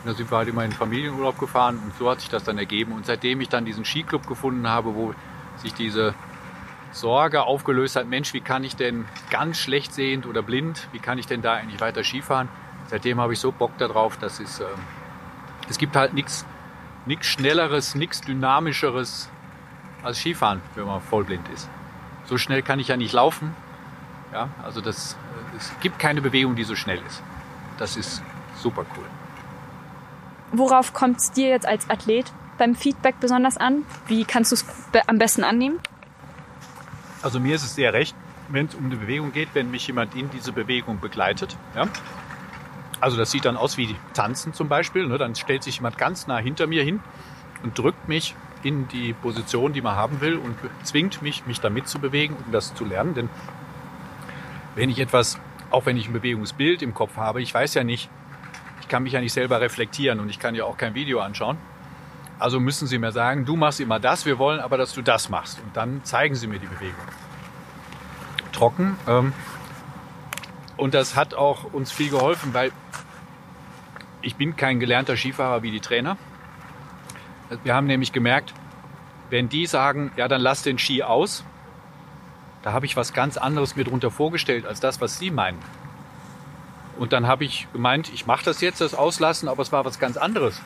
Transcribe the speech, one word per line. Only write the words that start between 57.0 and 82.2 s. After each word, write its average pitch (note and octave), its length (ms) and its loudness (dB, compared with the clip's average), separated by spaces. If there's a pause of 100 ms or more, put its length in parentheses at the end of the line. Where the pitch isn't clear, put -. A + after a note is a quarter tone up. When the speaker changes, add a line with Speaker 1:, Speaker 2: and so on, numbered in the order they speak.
Speaker 1:
habe, A2 240 0
ich A#2 120 -6
weiß C#3 220 4
ja C3+ 80 4
nicht, A#2+ 260 -2 (720)
ich - 60 -16
kann B2+ 160 2
mich B2+ 100 -2
ja B2+ 80 2
nicht A#2 120 -2
selber B2 280 4
reflektieren A#2+ 580 2
und G#2 100 -2
ich G2 100 -6
kann A#2+ 140 -2
ja A2 120 -2
auch A2+ 120 -4
kein A2+ 180 -2
Video C3 260 0
anschauen. G#2+ 360 -2 (840)
Also B2 200 2
müssen C3 280 0
sie B2+ 100 0
mir A2+ 140 0
sagen, A#2+ 340 2
„Du D3+ 100 2
machst D3+ 240 4
immer A2+ 200 2
das, C3 260 4
wir C#3 120 4
wollen D3 220 4
aber, B2+ 180 2
dass B2+ 160 2
du C3 80 -6
das - 280 4
machst.“ - 340 -4
Und G#2 140 -10
dann B2+ 260 -2
zeigen C#3 320 2
sie A#2 120 -4
mir G2+ 120 -4
die F#2+ 80 -10
Bewegung. F2+ 380 -8 (1500)
Trocken. F3+ 460 4 (100)
Ähm, B2 260 6 (1400)
und C3+ 160 2
das C3+ 220 4
hat D3 180 4
auch C#3+ 320 4
uns C#3 260 -4
viel D3 180 0
geholfen, C#3+ 440 4
weil B2+ 180 2 (1500)
ich A#2 140 -6
bin D#3 200 2
kein C3 240 4
gelernter B2 360 4
Skifahrer B2+ 480 0
wie A2+ 80 -4
die G#2+ 80 -4
Trainer. B2 380 0 (1500)
Wir A#2+ 120 4
haben C#3 120 4
nämlich C3 240 2
gemerkt, B2+ 420 4 (760)
wenn B2 200 4
die D#3+ 180 0
sagen, C#3 500 2
„Ja, B2 100 2
dann C3 140 4
lass C3 220 4
den C3 160 2
Ski B2+ 240 2
aus“, C3+ 400 2 (1200)